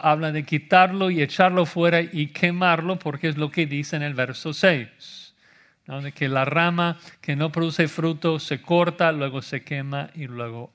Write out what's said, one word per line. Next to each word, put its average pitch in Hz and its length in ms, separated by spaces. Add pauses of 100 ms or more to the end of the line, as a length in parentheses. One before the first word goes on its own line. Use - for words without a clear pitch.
habla 156 260
de 151 120
quitarlo 185 680
y 170 120
echarlo 180 440
fuera 170 360
y 160 260
quemarlo, 175 720
porque 151 300
es 147 80
lo 151 120
que 165 160
dice 143 300
en 147 80
el 147 100
verso 127 400
seis, - 800 (540)
¿no? 139 140
De 139 100
que 139 180
la 135 160
rama 170 540 (220)
que 147 140
no 151 160
produce 165 360
fruto 160 520
se - 220
corta, 175 500
luego 139 300
se 131 220
quema 139 500
y 151 140
luego 120 480